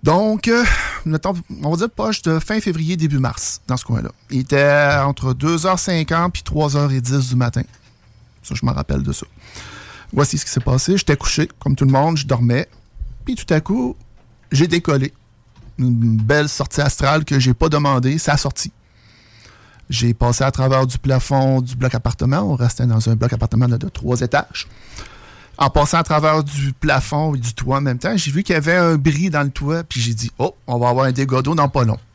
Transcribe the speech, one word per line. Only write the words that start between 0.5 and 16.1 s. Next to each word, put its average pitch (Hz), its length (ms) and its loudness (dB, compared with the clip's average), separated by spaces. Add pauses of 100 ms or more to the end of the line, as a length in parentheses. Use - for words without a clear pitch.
mettons, 156 280 -2 (300)
on 147 80 0
va 170 60 0
dire 220 120 -2
poche 220 320 -4
de 160 160 0
fin 214 240 -2
février, 165 340 -2
début 156 220 0
mars, - 500 -4
dans 127 100 -2
ce - 80 -6
coin-là. 113 240 -2 (200)
Il 131 120 -2
était 143 640 4
entre 135 300 -2
deux 156 320 -2
heures 185 140 2
cinquante 170 540 -2
puis - 100 -10
trois 147 340 0
heures 143 140 2
et 131 100 0
dix 127 280 0
du 127 60 -2
matin. 123 280 0 (800)
Ça, - 100 -8
je - 120 -6
m'en - 80 0
rappelle 69 280 -4
de 67 100 -4
ça. - 140 -8 (880)
Voici 143 240 0
ce - 80 -6
qui - 60 -10
s'est - 80 -2
passé. 131 380 0
J'étais 151 200 0
couché, - 320 -2 (100)
comme 139 160 0
tout 139 100 0
le 135 60 4
monde, 151 260 4
je 143 100 -4
dormais. 123 420 0 (560)
Puis 262 100 -4
tout - 160 -6
à 156 100 2
coup, 247 340 -4 (560)
j'ai 147 160 4
décollé. 156 440 0 (680)
Une 117 380 2